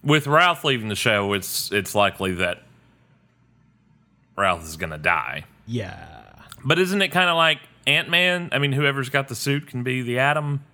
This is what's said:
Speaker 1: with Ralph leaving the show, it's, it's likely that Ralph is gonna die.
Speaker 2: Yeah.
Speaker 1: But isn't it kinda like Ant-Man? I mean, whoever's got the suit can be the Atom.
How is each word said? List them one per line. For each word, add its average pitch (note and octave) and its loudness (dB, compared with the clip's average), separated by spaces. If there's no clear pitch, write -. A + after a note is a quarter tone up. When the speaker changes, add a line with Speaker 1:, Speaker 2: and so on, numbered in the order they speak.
Speaker 1:
with D3 2
Ralph E3 4
leaving B2+ 0
the G#2+ -4
show, G2+ 2
it's, - -4
it's G2 -2
likely F#2+ 0
that F2 -4
Ralph F#2 0
is D#2+ -14
gonna D#2+ -8
die. D2+ -2
Speaker 2:
Yeah. A2 -10
Speaker 1:
But D#3 2
isn't F#3+ 0
it F#3 0
kinda F3 2
like D#3+ 4
Ant-Man? E3+ 2
I C3+ 0
mean, C#3+ 2
whoever's C#3 0
got C3+ -2
the A#2+ -10
suit C#3+ -4
can B2 -6
be B2+ -4
the A#2+ -2
Atom. C#3+ 0